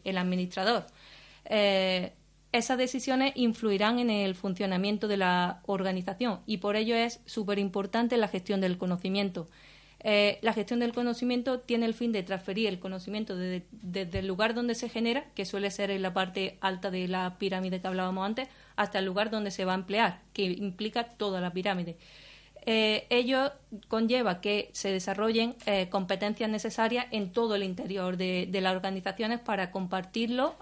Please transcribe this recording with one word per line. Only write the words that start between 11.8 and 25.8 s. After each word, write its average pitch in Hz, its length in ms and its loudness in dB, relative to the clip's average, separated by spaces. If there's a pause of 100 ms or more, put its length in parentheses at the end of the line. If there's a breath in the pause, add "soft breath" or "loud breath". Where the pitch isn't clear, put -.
el 226 80 2
fin 233 180 -2
de 202 120 0
transferir 190 440 -2
el 185 120 -2
conocimiento 190 580 -6
de-, 180 340 -4
desde 185 480 -4
el 190 80 -2
lugar 214 260 2
donde 240 220 0
se 233 140 -6
genera, 233 440 0
que 196 120 -4
suele 196 260 -2
ser 196 200 -2
en 190 100 -2
la 185 120 -2
parte 190 460 -2
alta 190 320 -2
de 185 160 -2
la 180 300 -2
pirámide 185 420 -2
que 180 80 -4
hablábamos 185 380 -2
antes, 220 240 -4 (260 loud breath)
hasta 202 240 2
el 190 60 2
lugar 202 240 0
donde 208 220 -2
se 190 120 -4
va 185 80 2
a 185 40 2
emplear, 190 440 2 (140)
que 208 100 0
implica 202 600 -2
toda 202 340 -2
la 175 140 -2
pirámide. 180 420 -2 (680 loud breath)
Eh, 220 460 2
ello 262 420 4 (360)
conlleva 226 520 2
que 208 320 0
se - 200 -4
desarrollen, 220 640 0 (100)
eh, 190 240 2